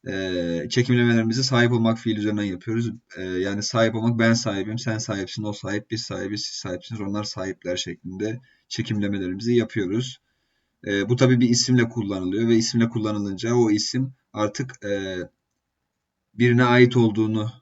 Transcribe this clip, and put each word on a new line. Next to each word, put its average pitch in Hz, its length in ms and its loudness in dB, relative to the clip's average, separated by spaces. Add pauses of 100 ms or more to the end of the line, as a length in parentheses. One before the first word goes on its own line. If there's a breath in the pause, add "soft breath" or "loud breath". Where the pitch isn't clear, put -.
Ee, 95 600 -2
çekimlemelerimizi 120 720 2
sahip 120 280 2
olmak 113 260 2
fiili 107 200 -4
üzerinden 104 240 -2
yapıyoruz. 110 500 -4 (240)
Ee, 92 60 -10
yani 95 400 -4
sahip 113 320 2
olmak, 113 240 0
ben 113 140 6
sahibim, 110 460 -2
sen 110 200 -4
sahipsin, 101 440 -6
o 104 100 -4
sahip, 104 380 -6
biz 110 120 -6
sahibiz, 98 400 -8
siz - 140 -10
sahipsiniz, 101 440 -10
onlar 101 240 -4
sahipler 92 520 -6
şeklinde 95 640 -6 (280 soft breath)
çekimlemelerimizi 101 880 -2
yapıyoruz. 113 680 -2 (680)
Ee, 101 220 -2
bu 123 80 2
tabii 127 240 4
bir 120 80 4
isimle 120 400 4
kullanılıyor 101 600 -2
ve 117 80 6
isimle 113 320 2
kullanılınca 107 680 -4
o 117 160 4
isim 127 440 -2 (180)
artık, 107 520 -4
e, 98 340 -4 (1160)
birine 120 300 4
ait 123 320 8
olduğunu 110 640 2